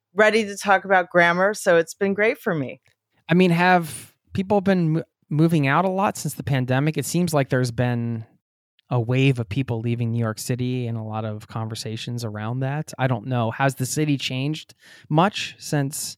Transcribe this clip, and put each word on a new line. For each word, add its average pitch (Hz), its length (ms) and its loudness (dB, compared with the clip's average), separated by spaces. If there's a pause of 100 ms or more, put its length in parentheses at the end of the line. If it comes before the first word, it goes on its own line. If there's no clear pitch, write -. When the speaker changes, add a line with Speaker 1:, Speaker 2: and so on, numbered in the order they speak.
(140)
Speaker 1:
ready 214 320 4
to 202 120 -10
talk 190 280 2
about 185 240 4
grammar. 175 440 4
So 185 240 4
it's 165 160 0
been 196 220 -2
great 220 240 0
for 196 160 -2
me. 135 260 -6 (480)
Speaker 2:
I 165 60 4
mean, 185 160 6
have 175 640 2 (180)
people 196 280 0
been 180 320 2
mo-, 160 100 -2 (260)
moving 156 380 2
out 151 180 2
a 190 40 0
lot 190 280 -2
since - 160 -8
the - 100 -12
pandemic? 135 540 0
It 143 80 -4
seems 170 280 0
like 139 160 0
there's 127 220 0
been 117 540 -2 (640)
a 123 100 0
wave 127 380 2
of 117 120 -6
people 127 320 -4
leaving 117 300 -2
New 117 80 -2
York 113 200 -2
City 123 480 -4
and 117 100 -6
a 110 60 -8
lot 110 220 -6
of 107 240 -10
conversations 113 720 -8
around 110 380 -6
that. 139 360 -6
I 127 100 0
don't 123 200 -2
know. 120 240 0
Has 139 240 0
the 131 100 -4
city 151 320 0
changed 135 580 -6 (340)
much 165 500 0
since? - 580 -4